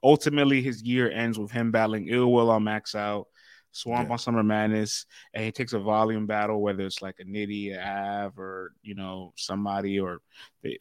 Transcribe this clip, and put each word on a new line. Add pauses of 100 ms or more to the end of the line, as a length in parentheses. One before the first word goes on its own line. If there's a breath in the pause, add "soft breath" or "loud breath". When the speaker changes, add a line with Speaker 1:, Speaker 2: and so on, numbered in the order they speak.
Speaker 1:
ultimately
his
year
ends
with
him
battling
Ill
Will
on
Max
Out, (440 soft breath)
Swamp
Speaker 2:
Yeah.
Speaker 1:
on
Summer
Madness, (260 soft breath)
and
he
takes
a
volume
battle,
whether
it's,
like,
a
Nitty,
a
Av,
or, (100)
you
know,
somebody,
or (420 loud breath)
they,